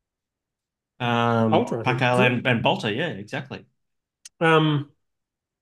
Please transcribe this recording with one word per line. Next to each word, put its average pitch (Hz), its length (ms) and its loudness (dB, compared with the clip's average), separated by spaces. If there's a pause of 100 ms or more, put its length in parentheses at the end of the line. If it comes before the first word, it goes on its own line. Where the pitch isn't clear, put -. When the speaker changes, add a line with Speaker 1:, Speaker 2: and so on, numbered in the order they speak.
(1000)
Speaker 1:
Um, 117 520 0
Speaker 2:
Bolter, 156 300 0
I - 20 -10
think, 127 160 -2
Speaker 1:
Pacquiao 123 160 2
Speaker 2:
isn't 123 100 4
it? 123 140 2
Speaker 1:
and, - 80 -4
and 123 160 0
Bolter, 139 280 -2
yeah, 143 180 -4
exactly. 110 560 -12 (760)
Speaker 2:
Um, 156 480 2 (720)